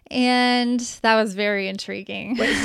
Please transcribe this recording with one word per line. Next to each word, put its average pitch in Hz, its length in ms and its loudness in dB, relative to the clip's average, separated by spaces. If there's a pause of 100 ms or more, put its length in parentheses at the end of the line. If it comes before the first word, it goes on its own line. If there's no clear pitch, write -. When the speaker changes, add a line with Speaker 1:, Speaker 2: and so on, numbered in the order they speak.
(120)
Speaker 1:
and 247 680 2 (220)
that 226 140 6
was 220 180 2
very 202 340 -2
intriguing. 196 680 -8
Speaker 2:
What, 240 100 0 (180)